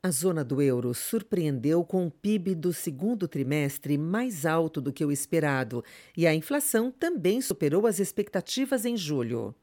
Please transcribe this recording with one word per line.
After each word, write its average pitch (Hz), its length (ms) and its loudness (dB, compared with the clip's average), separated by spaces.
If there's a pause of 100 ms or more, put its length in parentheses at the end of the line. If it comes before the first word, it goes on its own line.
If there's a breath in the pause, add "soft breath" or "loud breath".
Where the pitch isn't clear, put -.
A 185 80 0
zona 160 320 0
do 131 180 0
euro 123 320 2
surpreendeu 165 880 0
com 180 220 0
o 156 60 -4
pib 196 420 0
do 175 180 0
segundo 180 560 -2
trimestre 139 720 0
mais 180 480 -2
alto 160 340 2
do 135 140 -4
que - 100 -4
o 143 80 0
esperado 135 720 0 (320 loud breath)
e 165 120 4
a 156 80 6
inflação 247 560 0
também 254 500 0
superou 180 460 2
as 196 120 0
expectativas 214 880 -2
em 240 100 0
julho. 120 680 -2